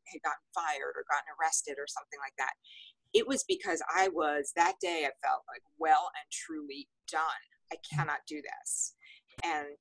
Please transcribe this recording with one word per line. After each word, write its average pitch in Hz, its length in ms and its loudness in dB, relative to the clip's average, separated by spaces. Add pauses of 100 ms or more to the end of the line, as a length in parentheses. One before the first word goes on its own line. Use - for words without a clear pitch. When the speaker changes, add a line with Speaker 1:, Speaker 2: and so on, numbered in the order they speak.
Speaker 1:
had 160 160 -14
gotten 151 200 -4 (100)
fired 143 440 -2
or 139 120 -8
gotten 151 200 0 (100)
arrested 156 400 0
or 143 80 -6
something 143 320 -12
like 135 180 -10
that. 131 160 -2 (600)
It 226 120 8
was 254 200 0
because 175 360 0 (140)
I 190 140 6
was, 151 480 2
that 170 240 6
day 170 240 0
I 135 60 0 (140)
felt, 139 220 0
like, 135 160 -16 (140)
well 160 420 6
and 147 120 -12
truly 143 580 -8 (200)
done. 156 340 -2 (280)
"I 165 40 -10
Speaker 2:
Mm-hmm. - 220 -10
Speaker 1:
cannot 147 300 0
do 151 140 -8
this." - 540 -6 (480)
And, 151 240 0 (140)